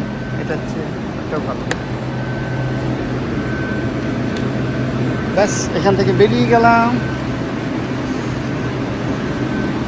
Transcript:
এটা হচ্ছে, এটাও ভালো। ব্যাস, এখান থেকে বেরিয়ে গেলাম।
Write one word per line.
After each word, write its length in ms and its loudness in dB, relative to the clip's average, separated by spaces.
এটা 120 -2
হচ্ছে, 260 -4
এটাও 200 -4
ভালো। 200 -4
ব্যাস, 400 2
এখান 200 4
থেকে 160 4
বেরিয়ে 340 6
গেলাম। 540 6